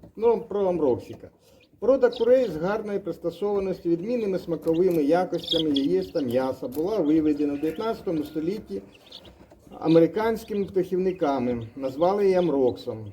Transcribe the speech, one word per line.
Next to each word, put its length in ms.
Ну, 320
про 200
амроксика. 600
Порода 320
курей 380
з 80
гарною 440
пристосованістю, 880
відмінними 500
смаковими 640
якостями 680
яєць 400
та 100
м'яса 480
була 300
виведена 560
в 60
дев'ятнадцятому 640
столітті 580
американськими 920
птахівниками. 1120
Назвали 480
її 120
амроксом. 760